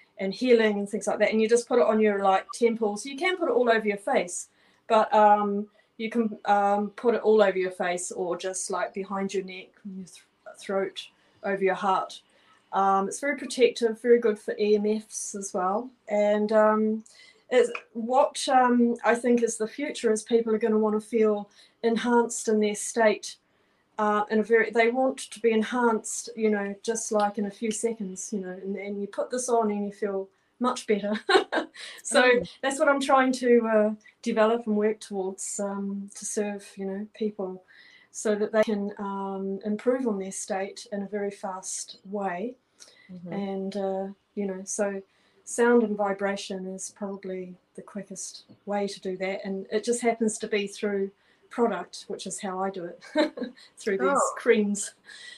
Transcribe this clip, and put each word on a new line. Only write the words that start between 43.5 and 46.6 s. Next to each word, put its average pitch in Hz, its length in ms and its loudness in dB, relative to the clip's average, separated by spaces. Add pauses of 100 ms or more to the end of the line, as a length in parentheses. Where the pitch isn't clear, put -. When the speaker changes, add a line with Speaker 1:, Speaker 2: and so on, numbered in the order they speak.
Speaker 1:
uh, 190 300 -4 (280)
you 202 120 -4
know, 190 180 -6
so 202 380 -4 (420)
sound 240 380 4
and 208 140 0
vibration 196 720 -4